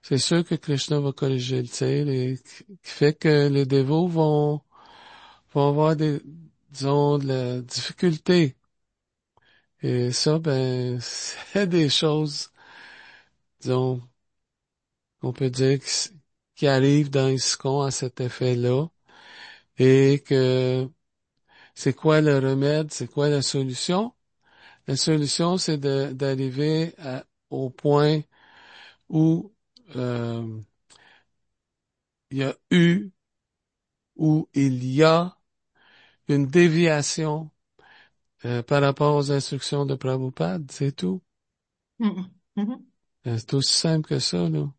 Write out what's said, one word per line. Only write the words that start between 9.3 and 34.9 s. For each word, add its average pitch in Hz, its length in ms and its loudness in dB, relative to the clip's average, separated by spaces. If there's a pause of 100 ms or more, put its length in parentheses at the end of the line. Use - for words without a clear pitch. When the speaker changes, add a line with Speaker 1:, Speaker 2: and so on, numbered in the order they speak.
Speaker 1:
Et 123 300 -2
ça, 156 280 0
ben, 127 600 -2
<laughs> - 20 -10
c'est - 680 -6
des 165 220 2
choses, 151 600 -2 (1080)
disons, 127 400 -2 (1160)
qu'on 127 140 -6
peut 131 160 -2
dire 131 300 2
qui - 80 -14
s-, - 260 -6 (420)
qui 147 120 0
arrivent 139 420 4
dans 135 200 0
iskon 135 520 -2
à 139 100 -2
cet 127 300 -8
effet-là. 127 680 -2 (880)
Et 135 460 6
que 127 640 0 (840)
c'est 135 200 -2
quoi 156 260 4
le 147 180 4
remède, 139 540 0
c'est 123 160 -8
quoi 147 200 0
la 143 120 0
solution ? 147 720 -4 (760)
La 131 100 -4
solution, 160 600 0
c'est 160 200 -2
de, 139 360 -2
d'arriver 139 840 -4
à, 139 260 -10 (260)
au 135 180 -6
point 147 520 2 (880)
où, 160 440 0 (440)
euh, 117 640 -6 (1700)
il 135 80 -6
y 139 40 -2
a 135 120 -4 (160)
eu, 180 400 4 (1040)
où 156 380 2
il 131 320 0
y 131 180 2